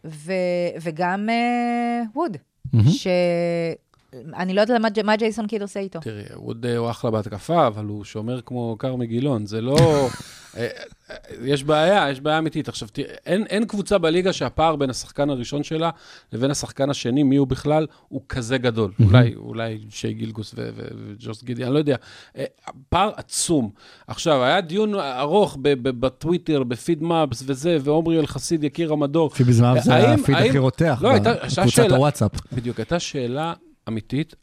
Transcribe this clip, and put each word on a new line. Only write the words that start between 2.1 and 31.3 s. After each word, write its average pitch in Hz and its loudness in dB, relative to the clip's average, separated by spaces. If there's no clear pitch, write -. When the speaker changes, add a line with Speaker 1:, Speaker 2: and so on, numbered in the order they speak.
Speaker 1:
ווד, 285 -4
Speaker 2:
מהמם. 113 6
Speaker 1:
ש-, 214 -2
אני 185 -4
לא 196 4
יודעת 226 4
מה 226 2
ג'-, 214 -2
מה 214 2
ג'ייסון 220 -2
קיד 208 -4
עושה 202 -8
איתו. 185 -10
Speaker 3:
תראי, 113 -10
ווד, 117 -8
אה, 120 0
הוא 117 -2
אחלה 117 -4
בהתקפה, 110 0
אבל 107 -2
הוא 104 -8
שומר 113 -8
כמו 117 -8
כרמי 127 -4
גילון, 117 -2
זה 107 -6
לא, 127 0
Speaker 2:
<laughs> - 2
Speaker 3:
אה, 113 -4
אה, - -14
יש 139 -2
בעיה, 156 4
יש 135 -8
בעיה 151 0
אמיתית. 160 -4
עכשיו, 117 -10
תראה, - -10
אין, 185 0
אין 202 0
קבוצה 202 -2
בליגה 175 2
שהפער 156 0
בין 139 0
השחקן 143 -4
הראשון 139 -4
שלה 160 -4
לבין 123 -2
השחקן 139 -4
השני, 131 0
מי 135 4
הוא 139 4
בכלל, 147 0
הוא - -10
כזה 127 -4
גדול. 113 0
Speaker 2:
מהמם. 101 6
Speaker 3:
אולי, 120 6
אולי 113 -8
שי 113 -6
גילגוס 110 -10
ו-, 117 -8
ו-, 110 -14
וג'וס 110 -14
גידי, 120 -8
אני 123 -2
לא 147 4
יודע. 147 0
אה, 135 -8
פער 190 0
עצום. - -2
עכשיו, 139 0
היה 156 4
דיון 202 -2
ארוך 151 0
ב-, 143 4
ב-, 127 0
בטוויטר, 151 0
בפיד 127 -2
מאפס 160 0
וזה, 139 0
ועומרי 160 2
אלחסיד, 151 -2
יקיר 156 -2
המדור. 147 2
Speaker 2:
פיד 131 2
מאפס 120 6
זה - 6
Speaker 3:
האם, - 6
Speaker 2:
הפיד 143 4
Speaker 3:
האם, 202 4
Speaker 2:
הכי 262 4
רותח 131 2
Speaker 3:
לא, 208 4
הייתה, 113 4